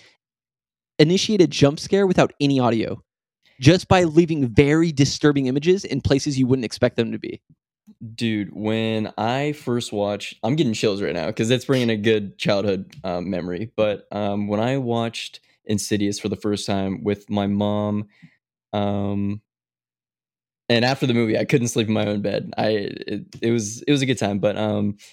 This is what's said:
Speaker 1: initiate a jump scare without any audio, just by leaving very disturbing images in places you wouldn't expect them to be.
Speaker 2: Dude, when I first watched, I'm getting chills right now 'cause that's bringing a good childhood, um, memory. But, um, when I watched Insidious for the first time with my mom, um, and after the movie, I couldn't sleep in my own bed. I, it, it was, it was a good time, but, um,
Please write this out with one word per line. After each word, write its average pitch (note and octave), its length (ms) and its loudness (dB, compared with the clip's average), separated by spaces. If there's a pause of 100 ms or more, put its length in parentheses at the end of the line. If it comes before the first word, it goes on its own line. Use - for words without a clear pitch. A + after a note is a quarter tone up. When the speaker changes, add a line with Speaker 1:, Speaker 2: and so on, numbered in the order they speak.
(1000)
Speaker 1:
initiate F#3 420 4
a D#3 60 6
jump C#3+ 320 2
scare G3 280 0
without F3+ 340 2
any C#3 180 2
audio, A#2 440 0 (560)
just E3 280 4
by F#3 160 6
leaving D#3 440 2
very D3 440 4
disturbing C#3 560 2
images D#3 380 2
in - 160 -4
places C3+ 360 0
you C3 100 2
wouldn't B2+ 180 2
expect A2+ 300 0
them A2+ 160 0
to A2 80 -8
be. - 220 -12 (760)
Speaker 2:
Dude, A2 380 -2
when A2 640 -2
I C3+ 360 -2
first A#2+ 400 -4
watched, G2+ 500 -4
I'm A#2+ 120 0
getting C#3 180 0
chills G2+ 280 -2
right D#2 120 -2
now E2+ 180 -4
'cause A2+ 180 -2
that's B2 160 0
bringing B2+ 240 2
a A2+ 80 0
good G#2+ 400 0
childhood, G2+ 560 0 (100)
um, F2+ 260 -4
memory. F2+ 460 -6
But, G#2+ 360 -2
um, G#2 360 -2
when G#2 120 -2
I B2+ 180 0
watched A#2 600 -4 (260)
Insidious G#2 540 -2
for G#2 100 -4
the G2 60 -2
first G#2 320 -4
time G2 360 -2
with G2+ 260 -4
my G#2 180 0
mom, G#2 600 -2 (680)
um, G2+ 680 -2 (1300)
and A#2 140 2
after C3 240 0
the B2 60 2
movie, A2+ 240 2
I A2 80 0
couldn't A#2+ 240 0
sleep A2+ 180 -2
in A2 60 0
my G#2+ 120 0
own G#2 160 -2
bed. G2+ 360 -4
I, A2 120 0
it, G#2 560 -4 (160)
it A#2 100 0
was, A2 320 -4
it - 80 0
was C#3+ 100 4
a C3+ 40 0
good C3 120 0
time, G2+ 220 -2
but, G2 180 0
um, G#2 400 -2 (160)